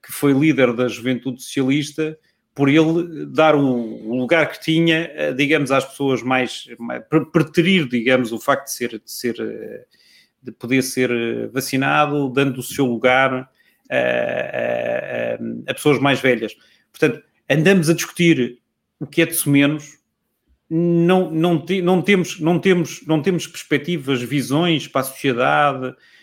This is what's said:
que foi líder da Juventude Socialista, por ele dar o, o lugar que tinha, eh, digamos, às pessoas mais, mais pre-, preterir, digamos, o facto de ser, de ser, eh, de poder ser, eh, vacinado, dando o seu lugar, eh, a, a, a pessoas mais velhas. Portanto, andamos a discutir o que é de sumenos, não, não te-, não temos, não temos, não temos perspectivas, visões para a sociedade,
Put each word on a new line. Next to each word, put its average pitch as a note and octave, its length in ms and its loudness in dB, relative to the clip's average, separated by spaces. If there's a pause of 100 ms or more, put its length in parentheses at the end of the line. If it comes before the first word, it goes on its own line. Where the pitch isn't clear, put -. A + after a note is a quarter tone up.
que - 80 -16
foi C#3+ 200 2
líder C3 420 4
da B2 120 0
Juventude B2 540 -4
Socialista, D3 800 -4 (340)
por C#3 160 2
ele D#3+ 580 2
dar D3+ 280 4
o, C#3+ 80 4
o A2+ 540 -2
lugar C#3+ 340 2
que - 100 -16
tinha, E3 540 2
eh, D3+ 180 -2
digamos, C#3+ 380 0
às C3+ 140 2
pessoas C3+ 360 -2
mais, B2+ 460 -2 (120)
mais A#2+ 300 -10
pre-, D#3 160 2
preterir, D#3+ 640 2
digamos, B2 440 2
o A2+ 80 -6
facto - 240 0
de - 80 -12
ser, A#2+ 180 -6
de A2 200 -16
ser, A#2 300 -6
eh, A2 440 -10 (580)
de A#2 100 -14
poder B2+ 300 -2
ser, B2+ 280 -2
eh, A#2 360 -4
vacinado, C#3 840 0
dando C3 300 0
o B2 40 -10
seu - 220 -2
lugar, B2+ 640 2 (400)
eh, A#2+ 1500 -4
a, A#2 320 -10
a, - 0 -
a B2 40 -4
pessoas C#3+ 260 2
mais C#3 200 4
velhas. A#2 340 0 (360)
Portanto, - 320 0 (260)
andamos D#3+ 400 4
a E3+ 60 4
discutir D3 640 0 (400)
o D3 80 -10
que E3 160 0
é E3 40 4
de E3 80 -10
sumenos, C#3+ 640 0 (680)
não, E3+ 600 2
não E3 280 0
te-, F#3+ 220 -4
não F3 220 2
temos, F#3 380 0
não E3 180 2
temos, F3+ 480 0
não D3+ 160 0
temos F3 240 -2
perspectivas, C#3+ 760 -4
visões C#3+ 680 -2
para C3+ 140 -2
a - 20 -4
sociedade, C3 880 0 (280)